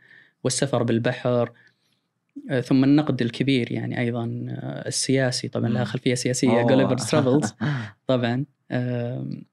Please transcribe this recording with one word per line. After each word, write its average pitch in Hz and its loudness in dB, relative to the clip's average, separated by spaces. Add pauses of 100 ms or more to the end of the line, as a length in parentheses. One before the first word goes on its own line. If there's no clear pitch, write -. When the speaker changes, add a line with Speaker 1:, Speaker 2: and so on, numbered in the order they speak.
(440)
Speaker 1:
والسفر 127 0
بالبحر، 120 0 (1000)
آه، 131 0
ثم 135 4
النقد 143 4
الكبير، 123 0
يعني، 120 -4
أيضًا، 120 -4
آه، 123 -8
السياسي، 127 0
طبعًا 117 -2
لها 113 0
Speaker 2:
مم. 123 0
Speaker 1:
خلفية 123 -2
سياسية، 123 0
Speaker 2:
أوه. 120 4 (100)
Speaker 1:
غوليفرز 127 2
ترافلز. 147 2 (260)
Speaker 2:
<laughs> - -14
Speaker 1:
طبعًا، 123 0 (280)
آم، 123 -4 (100)